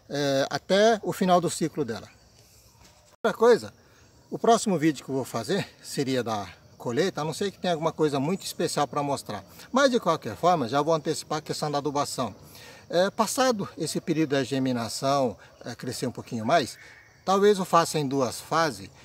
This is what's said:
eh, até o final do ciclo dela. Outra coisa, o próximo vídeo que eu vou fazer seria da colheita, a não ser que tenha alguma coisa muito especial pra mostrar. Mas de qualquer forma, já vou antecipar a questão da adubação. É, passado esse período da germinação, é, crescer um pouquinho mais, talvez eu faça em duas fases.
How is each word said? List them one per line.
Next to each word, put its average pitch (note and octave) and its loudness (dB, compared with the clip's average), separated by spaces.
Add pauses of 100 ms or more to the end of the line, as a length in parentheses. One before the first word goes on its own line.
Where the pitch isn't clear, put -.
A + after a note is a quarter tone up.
eh, C#3 0
até G3+ 4
o F3+ -4
final F3+ 4
do E3 0
ciclo D#3 -4
dela. A2 -8 (1160)
Outra G#3 0
coisa, A3 4 (560)
o - -8
próximo G#3 4
vídeo D3 0
que - -18
eu C3+ -4
vou C3 -2
fazer C3 -4 (140)
seria C3 -2
da G#2 -4 (300)
colheita, D3+ -2
a D3 -4
não D#3 -6
ser G3+ -4
que - -20
tenha F3+ 0
alguma D#3+ -2
coisa D3+ 0
muito D#3 -2
especial D3+ -2
pra D3 -4
mostrar. A#2 -6 (260)
Mas C4+ 4
de A#3+ 2
qualquer D3 -2
forma, E3 4
já C#3 0
vou D#3 2
antecipar D#3 -4
a - -12
questão D#3 -6
da C#3+ -2
adubação. C3+ -4 (560)
É, F3+ 2
passado A3+ 0 (100)
esse E3 -4
período D#3 0
da C#3 0
germinação, C3 -2 (300)
é, A#2+ -10
crescer - -8
um A#2 -4
pouquinho A2+ -8
mais, C#3 0 (480)
talvez G3 4
eu F#3 -2
faça E3 2
em C#3+ 0
duas B2+ 0
fases. C#3 -2 (160)